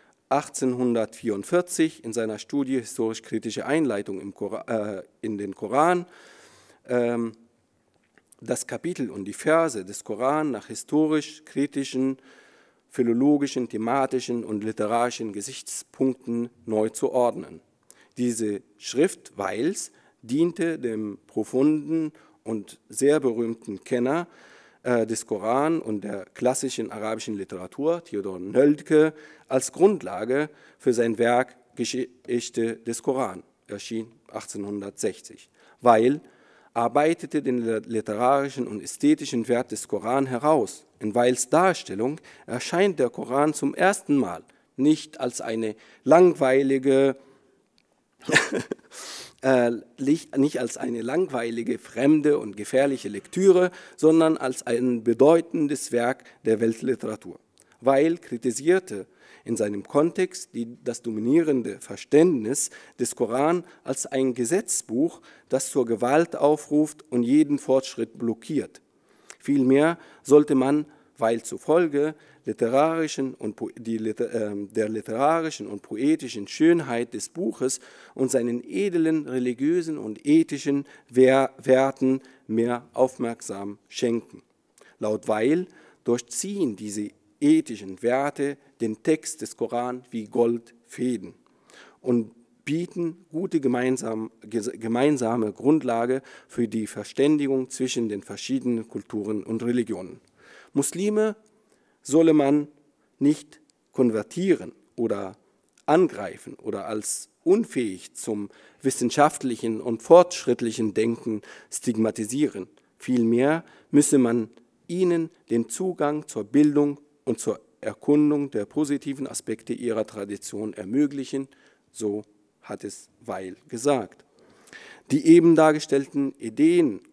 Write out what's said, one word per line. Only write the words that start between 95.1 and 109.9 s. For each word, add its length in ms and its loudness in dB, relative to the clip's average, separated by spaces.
Grundlage 680 0
für 180 -2
die 200 -4
Verständigung 840 0
zwischen 380 -4
den 140 -8
verschiedenen 680 -4
Kulturen 560 -6
und 180 -4
Religionen. 580 -4
Muslime 640 0
solle 320 6
man 340 4
nicht 400 0
konvertieren 800 0
oder 400 -4
angreifen 680 0
oder 320 -8
als 440 -8
unfähig 680 0
zum 360 -8
wissenschaftlichen 1000 0
und 220 -4